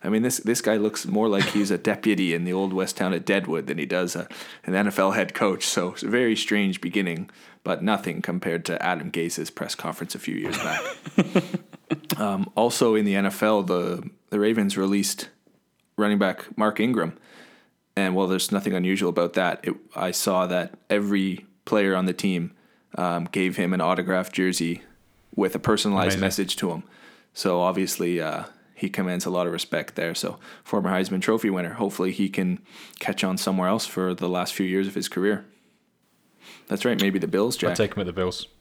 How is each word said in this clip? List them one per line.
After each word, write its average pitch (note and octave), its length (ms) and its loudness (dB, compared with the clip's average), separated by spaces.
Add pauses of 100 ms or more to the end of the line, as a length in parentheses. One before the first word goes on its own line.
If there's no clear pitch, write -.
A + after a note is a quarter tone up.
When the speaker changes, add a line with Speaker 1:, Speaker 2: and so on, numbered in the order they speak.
Speaker 1:
I E2+ 40 0
mean, A2 120 4
this, B2+ 160 0
this A#2 240 0
guy A2 160 4
looks G#2 280 0
more G#2 240 2
like G2 160 2
he's G#2 260 0
a F2 60 2
deputy G2 560 2
in E2+ 100 -2
the F2+ 100 -2
old F#2+ 200 0
West F#2 240 -2
Town F#2 160 0
at D#2+ 120 -4
Deadwood F2 420 0
than E2 100 -4
he D2 80 -2
does F2+ 320 -2
a, F2 100 -8 (380)
an F#2 100 0
N G#2 120 2
F G2 120 0
L G2 140 4
head G2 200 0
coach. F#2+ 320 0
So F2+ 280 0
it's - 100 -10
a - 40 -4
very A2+ 280 2
strange G2+ 440 0
beginning, F2+ 500 -2 (340)
but - 200 -2
nothing F#2 380 0
compared F2 440 -2
to - 200 -4
Adam F2 240 -2
Gase's E2 400 -4
press - 260 -8
conference E2+ 380 -8
a - 60 -10
few - 160 -6
years - 220 -4
back. - 240 -4 (360)
Speaker 2:
<laughs> - 420 0 (580)
Speaker 1:
Um, G2+ 380 -2
also A#2 400 4
in G#2+ 100 4
the G2 100 2
N G2 100 2
F F#2+ 180 -2
L, G#2+ 200 4
the, F2+ 440 -2 (220)
the G#2 100 0
Ravens G#2 380 2
released G2 520 0 (680)
running G#2 220 4
back - 380 0
Mark G#2+ 220 2
Ingram. G#2 380 0 (800)
And F#2 200 2
while F#2+ 120 4
there's F#2 240 0
nothing G2 220 0
unusual F#2 360 2
about E2+ 240 0
that, F#2 300 2
it, - 120 -2 (200)
I F2+ 160 -2
saw F#2 360 0
that F2+ 260 -2 (160)
every G2 560 0 (200)
player G2 300 4
on F#2 100 2
the F2+ 80 2
team, F2+ 380 0 (440)
um, F2 360 -2
gave F#2 260 0
him F#2 160 0
an F2+ 80 0
autographed F#2 520 0
jersey F2 480 0 (540)
with - 200 2
a - 40 -2
personalized G2 580 2
Speaker 3:
Amazing. F#2+ 40 0
Speaker 1:
message F#2+ 360 0
to F#2 140 -2
him. F2+ 120 -8 (500)
So F2+ 280 0
obviously, F2+ 600 0
uh, D#2 220 -4 (320)
he F#2+ 140 -4
commands F#2 360 -2
a - 60 -2
lot F2+ 160 2
of E2 60 -2
respect - 420 -4
there. E2+ 200 -2
So - 240 -6 (240)
former F#2+ 280 -2
Heisman F#2+ 300 0
Trophy A2 300 2
winner. F2+ 220 -4
Hopefully G2 380 -2
he G2 180 0
can F#2 300 0 (400)
catch - 240 -4
on F#2+ 140 0
somewhere F#2+ 300 0
else A2 180 0
for F2+ 300 -2
the F2+ 140 -4
last F2+ 240 -2
few F#2+ 120 -2
years F#2+ 220 0
of G2 80 -8
his - 120 -4
career. G2 380 0 (1200)
That's - 180 -4
right. A2 140 2
Maybe G2 200 2
the F2 80 0
Bills, G2+ 300 2
Jack. F2 140 0
Speaker 3:
I'd F2 60 -2
take F#2+ 180 0
him G#2 60 -4
at F#2 40 -2
the F2 80 -6
Bills. F2+ 340 -2 (140)